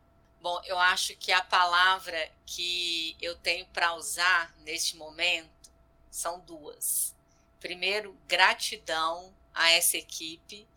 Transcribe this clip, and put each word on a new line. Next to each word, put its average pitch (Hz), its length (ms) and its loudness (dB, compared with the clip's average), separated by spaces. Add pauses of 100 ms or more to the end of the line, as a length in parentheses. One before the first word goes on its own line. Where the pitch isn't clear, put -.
(420)
Bom, 175 240 -4
eu 185 140 -4
acho 185 380 2
que - 140 -2
a 185 100 6
palavra 180 760 4 (280)
que 175 760 -6
eu 170 140 -6
tenho 175 320 -2
pra 170 280 0
usar 170 580 0 (120)
neste 165 320 -4
momento 160 580 -4 (540)
são 175 300 -6
duas. - 760 -6 (440)
Primeiro, 190 560 -4 (120)
gratidão 180 1040 0 (220)
a 165 180 4
essa 170 260 2
equipe, 165 680 -14 (120)